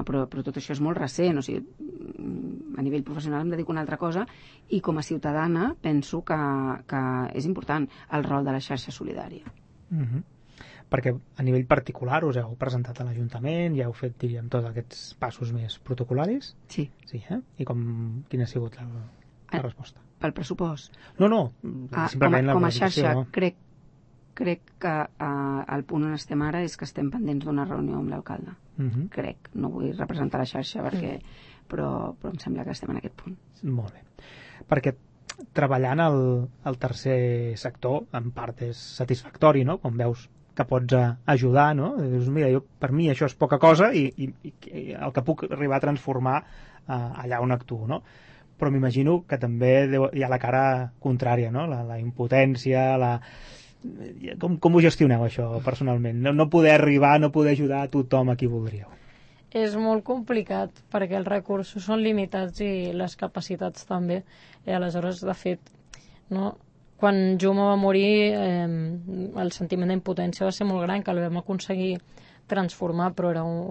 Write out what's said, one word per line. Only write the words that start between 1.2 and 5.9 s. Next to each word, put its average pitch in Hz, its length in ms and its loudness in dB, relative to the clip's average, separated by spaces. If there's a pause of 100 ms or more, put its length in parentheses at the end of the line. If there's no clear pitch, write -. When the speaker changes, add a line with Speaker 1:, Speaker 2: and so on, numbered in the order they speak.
Speaker 1:
o 135 80 -2
sigui, - 160 -6
mm, - 1200 -12
a - 20 -4
nivell 139 240 -2
professional 147 400 -6
em 175 80 -2
dedico 165 180 -6
a 160 40 -4
una 156 100 -4
altra 151 160 -8
cosa, 175 240 -2 (440)
i 202 120 0
com 160 160 -2
a 151 80 -4
ciutadana 165 760 -2
penso 156 460 -2